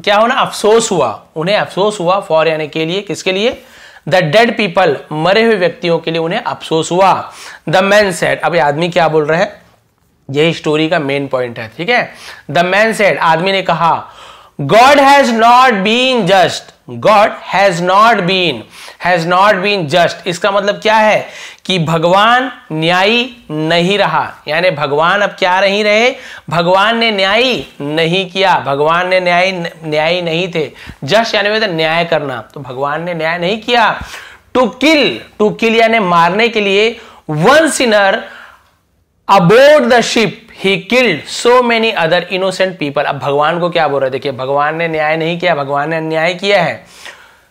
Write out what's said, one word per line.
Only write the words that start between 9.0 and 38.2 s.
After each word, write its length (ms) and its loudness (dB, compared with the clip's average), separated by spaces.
बोल 180 0
रहा 140 0
है, 220 -4
यही 220 2
स्टोरी 360 -2
का 100 0
मेन 280 -4
पॉइंट 320 -6
है, 180 -12
ठीक 120 -6
है। 240 -2
The 120 2
man 340 0
said, 200 2
आदमी 340 0
ने 100 -2
कहा, 480 -2
"God 340 6
has 340 6
not 420 4
been 560 0
just, 720 0
God 300 4
has 260 2
not 340 4
been, 380 -2
has 200 0
not 260 4
been 360 -2
just।" 380 0
इसका 240 -2
मतलब 240 -2
क्या 200 0
है 320 2
कि 140 -2
भगवान 720 2
न्यायी 680 0
नहीं 460 0
रहा, 380 -2
यानी 240 0
भगवान 500 0
अब 80 0
क्या 320 0
नहीं 220 0
रहे, 320 2
भगवान 480 2
ने 140 0
न्याय 520 0
नहीं 480 -2
किया, 300 2
भगवान 480 0
ने 120 2
न्याय, 540 0
न्यायी 380 -2
नहीं 340 -4
थे। 160 -4
just 300 0
यानी 140 0
होता 160 0
है 100 -4
न्याय 300 0
करना, 360 -4
तो 60 -14
भगवान 440 -6
ने 100 -6
न्याय 240 -4
नहीं 240 -4
किया। 400 0
To 60 4
kill, 460 0
to 100 2
kill 240 -2
यानी 240 2
मारने 500 2
के 120 -4
लिए, 380 0
one 340 4
sinner 520 2